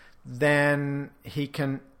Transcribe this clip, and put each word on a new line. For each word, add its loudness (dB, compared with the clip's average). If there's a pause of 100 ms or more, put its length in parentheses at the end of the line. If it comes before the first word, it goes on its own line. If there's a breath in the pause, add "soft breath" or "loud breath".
(260 loud breath)
then 2 (120)
he -6
can, -4 (220)